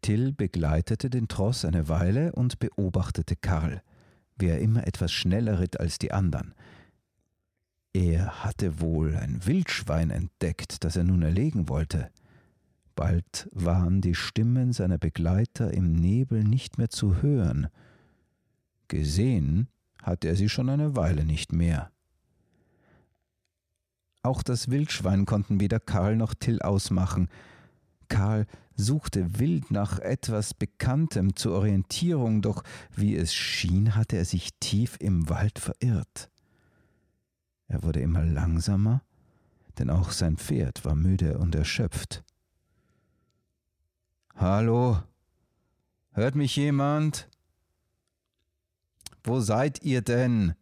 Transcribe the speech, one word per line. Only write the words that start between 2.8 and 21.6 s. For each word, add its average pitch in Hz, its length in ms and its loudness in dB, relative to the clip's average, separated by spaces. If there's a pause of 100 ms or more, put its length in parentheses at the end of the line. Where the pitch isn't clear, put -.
Karl, 80 460 -2 (540)
wie 98 100 0
er 82 120 2
immer 110 280 0
etwas - 260 -4
schneller 104 480 0
ritt 90 180 -2
als 82 200 -4
die - 140 -4
anderen. 90 420 -2 (1400)
Er 90 500 0
hatte 90 380 -4
wohl 80 360 0
ein 67 280 -4
Wildschwein 87 680 0
entdeckt, - 720 -6
das 85 140 -2
er 87 80 2
nun 87 180 4
erlegen 92 460 0
wollte. 76 420 -2 (840)
Bald - 580 -2
waren 87 480 2
die 92 140 2
Stimmen 123 580 0
seiner 92 260 0
Begleiter 90 760 0
im 90 200 2
Nebel 107 500 2
nicht 107 360 0
mehr 117 120 0
zu 98 320 2
hören. 98 460 2 (1200)
Gesehen 85 800 2 (340)
hatte 85 260 -2
er 85 80 2
sie 98 120 4
schon 123 200 0
eine 143 280 0
Weile 80 280 2
nicht 78 280 -2
mehr. 85 380 0 (2250)